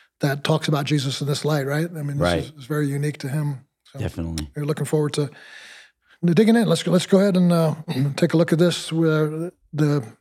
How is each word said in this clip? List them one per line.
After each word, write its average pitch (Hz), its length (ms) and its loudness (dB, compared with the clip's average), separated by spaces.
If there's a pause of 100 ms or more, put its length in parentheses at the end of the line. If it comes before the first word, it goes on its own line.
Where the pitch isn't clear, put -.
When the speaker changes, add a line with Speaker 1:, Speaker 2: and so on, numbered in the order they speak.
(200)
Speaker 1:
that 143 240 -2
talks 156 240 0
about 147 180 0
Jesus 139 360 -2
in 143 60 -6
this 143 160 -2
light, 143 220 0
right? 147 240 -2
I 160 140 -12
mean, 143 140 -4
this - 20 -2
Speaker 2:
Right. 87 240 0
Speaker 1:
is, - 80 -14
is 135 140 -20
very 151 220 -2
unique 143 320 -4
to 143 100 -8
him. 147 360 -4 (260)
So 139 80 -12
Speaker 2:
Definitely. 82 560 -6
Speaker 1:
we're 147 100 -6
looking 151 200 -4
forward 151 280 -2
to 139 160 -4 (920)
digging 208 320 4
in. 226 120 2
Let's 160 160 2
go, 175 80 -2
let's 175 160 2
go 190 120 6
ahead 196 160 4
and, 180 160 4
uh, 160 240 2 (200)
<clears throat> 139 200 0
take 165 180 2
a 160 40 4
look 170 160 2
at 156 60 4
this. 170 340 0
Where 160 580 0 (220)
the 147 300 0 (180)